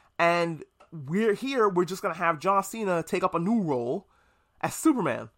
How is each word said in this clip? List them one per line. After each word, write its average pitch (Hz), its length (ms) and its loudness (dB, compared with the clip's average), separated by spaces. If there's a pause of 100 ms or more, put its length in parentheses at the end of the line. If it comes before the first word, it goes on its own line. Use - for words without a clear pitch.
(180)
And 170 460 0 (280)
we're 175 420 0
here, 240 340 2
we're 180 160 2
just 180 180 -8
gonna 180 120 -4
have 165 240 0
John 196 240 2
Cena 190 400 -2
take 185 220 -2
up 180 100 2
a 170 60 0
new 214 220 2
role 139 440 -2 (540)
as - 160 -4
Superman. 147 600 0